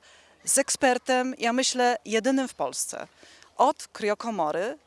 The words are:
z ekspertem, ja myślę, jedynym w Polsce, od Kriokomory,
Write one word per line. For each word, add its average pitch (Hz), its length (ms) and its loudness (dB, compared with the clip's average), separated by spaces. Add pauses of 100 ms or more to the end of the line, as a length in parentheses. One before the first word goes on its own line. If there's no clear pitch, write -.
(460)
z - 120 2
ekspertem, 254 800 0
ja 233 160 0
myślę, 247 520 2
jedynym 254 420 0
w - 60 -14
Polsce, - 540 -6 (500)
od 262 360 2
Kriokomory, 208 920 -2